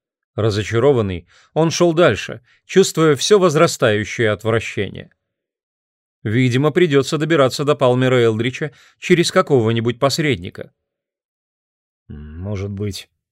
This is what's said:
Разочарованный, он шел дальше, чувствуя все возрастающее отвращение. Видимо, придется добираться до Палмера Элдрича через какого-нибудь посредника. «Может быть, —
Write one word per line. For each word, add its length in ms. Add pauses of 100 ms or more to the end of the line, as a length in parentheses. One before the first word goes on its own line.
(360)
Разочарованный, 920 (280)
он 160
шел 220
дальше, 500 (220)
чувствуя 520
все 220
возрастающее 920
отвращение. 800 (1120)
Видимо, 500
придется 460
добираться 460
до 120
Палмера 440
Элдрича 520 (260)
через 320
какого-нибудь 680
посредника. 760 (1400)
«Может 600
быть, — 400 (220)